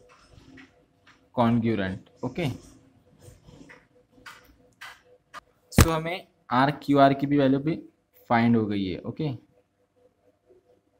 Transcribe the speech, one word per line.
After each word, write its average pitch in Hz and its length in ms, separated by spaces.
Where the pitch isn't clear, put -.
congruent। 113 760
ओके, 143 220
so - 160
हमें 165 380
आर्क 139 320
क्यू 143 160
आर 139 140
की 139 140
भी 143 100
वैल्यू 135 220
भी 156 160
फाइंड 117 280
हो 110 80
गई 101 200
है। 87 140
ओके, 143 300